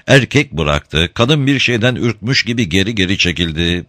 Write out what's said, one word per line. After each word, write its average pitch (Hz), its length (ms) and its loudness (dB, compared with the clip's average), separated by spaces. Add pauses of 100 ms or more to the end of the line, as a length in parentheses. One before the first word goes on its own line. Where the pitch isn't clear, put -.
Erkek 135 440 2
bıraktı, 76 640 -2
kadın 135 340 0
bir 135 120 2
şeyden 120 360 0
ürkmüş 113 480 -2
gibi 117 260 -2
geri 95 260 0
geri 95 220 0
çekildi 85 720 -2